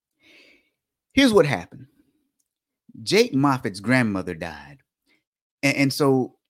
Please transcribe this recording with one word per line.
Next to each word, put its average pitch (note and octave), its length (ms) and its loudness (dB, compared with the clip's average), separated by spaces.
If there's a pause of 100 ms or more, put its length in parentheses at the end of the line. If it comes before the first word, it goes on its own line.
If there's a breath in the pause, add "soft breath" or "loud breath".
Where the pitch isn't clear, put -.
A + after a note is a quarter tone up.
(1120 soft breath)
Here's C4+ 180 4
what F#3 140 6
happened. A#2+ 400 -8 (1200)
Jake G3 300 0
Moffat's C3 460 0
grandmother G2+ 540 -2
died. D#2 460 -14 (840)
A-, C#3 140 0
and C#3 160 0
so C3+ 420 0 (140)